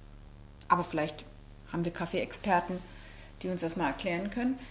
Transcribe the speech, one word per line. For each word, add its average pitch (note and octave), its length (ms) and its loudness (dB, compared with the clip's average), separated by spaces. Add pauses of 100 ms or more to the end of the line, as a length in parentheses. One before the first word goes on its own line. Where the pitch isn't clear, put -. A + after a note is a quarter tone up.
(680)
Aber F3+ 140 8
vielleicht D#3 400 0 (480)
haben E3+ 140 2
wir E3+ 80 2
Kaffeeexperten, F#3 840 2 (680)
die F#3 60 0
uns F3+ 120 2
das E3 140 0
mal F3 120 4
erklären F#3 440 0
können. B3+ 260 2 (140)